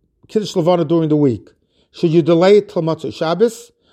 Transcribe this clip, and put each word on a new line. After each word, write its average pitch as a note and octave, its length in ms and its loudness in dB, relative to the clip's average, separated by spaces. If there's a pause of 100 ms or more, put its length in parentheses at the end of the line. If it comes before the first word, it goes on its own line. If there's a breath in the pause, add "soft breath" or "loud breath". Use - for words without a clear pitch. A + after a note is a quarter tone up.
(300)
Kiddush G#3+ 260 -4
Levana E3+ 300 0
during D#3+ 240 0
the D3+ 80 0
week, C3+ 320 -2 (440)
should F3 180 -2
you E3+ 100 2
delay F3 360 4
it G3+ 120 -2
till F3 120 -6
Motzei D#3 320 -6
Shabbos F3 580 -4 (220)